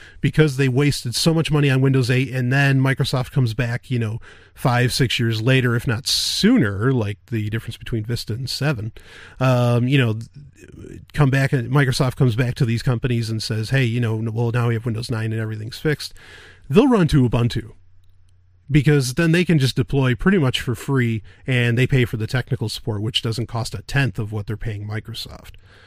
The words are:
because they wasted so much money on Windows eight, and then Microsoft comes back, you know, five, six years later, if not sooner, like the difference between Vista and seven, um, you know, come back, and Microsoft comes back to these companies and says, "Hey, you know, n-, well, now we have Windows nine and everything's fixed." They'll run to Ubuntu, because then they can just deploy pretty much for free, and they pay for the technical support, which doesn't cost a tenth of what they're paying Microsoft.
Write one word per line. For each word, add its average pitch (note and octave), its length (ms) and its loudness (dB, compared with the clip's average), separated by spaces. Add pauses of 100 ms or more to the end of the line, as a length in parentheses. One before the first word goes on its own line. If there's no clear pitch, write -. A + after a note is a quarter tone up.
(200)
because C#3 360 2
they C3+ 120 2
wasted C3 460 0
so - 180 2
much D#3+ 200 0
money C#3+ 180 4
on C3 100 4
Windows C3 300 4
eight, B2+ 220 0
and B2+ 200 -2
then C#3 280 4
Microsoft C3 500 0
comes A#2+ 240 0
back, A#2+ 380 -4
you B2 80 0
know, A2 180 -4 (380)
five, B2 360 2
six - 280 0
years A2+ 200 0
later, B2 360 2
if A#2 100 -4
not A#2 220 -2
sooner, C3 840 2
like G#2+ 340 -2
the A2 240 -4
difference A2+ 260 -8
between A2 280 -6
Vista A#2 280 -6
and B2 180 -8
seven, A#2+ 400 -4 (480)
um, B2 480 2
you C#3 120 2
know, A2+ 200 0 (920)
come C#3 180 4
back, C3+ 220 0
and B2 180 -2
Microsoft C3 460 2
comes B2 180 2
back B2 220 -2
to - 80 2
these A#2 180 0
companies A#2 480 -2
and A2 100 -4
says, A2 300 -4
"Hey, C3+ 140 2
you A#2 160 -2
know, A2+ 180 -2
n-, A2+ 140 -4
well, A#2 180 -2
now A#2+ 160 0
we A#2 80 0
have A2+ 100 -4
Windows A#2 280 -6
nine A2 180 -4
and A2 100 -4
everything's A2 380 -8
fixed." - 340 -4 (560)
They'll G#3+ 200 6
run G3+ 200 4
to B2+ 200 4
Ubuntu, A#2 460 -2 (960)
because C#3 440 2
then E3 180 2
they F3 120 4
can E3 140 4
just C3 180 2
deploy C3+ 380 0
pretty F#3+ 240 2
much C3 220 0
for A#2+ 140 -4
free, A#2 480 -2 (240)
and A#2+ 300 2
they B2+ 100 2
pay B2+ 200 4
for - 100 -6
the A2 100 -4
technical A#2 420 -4
support, G#2 340 -6
which G#2+ 180 -6
doesn't A2+ 260 -6
cost - 280 -8
a G2 80 -10
tenth C#3 360 -2
of G#2+ 140 -6
what G#2 140 -6
they're G#2+ 100 -6
paying G#2 300 -8
Microsoft. - 640 -12 (340)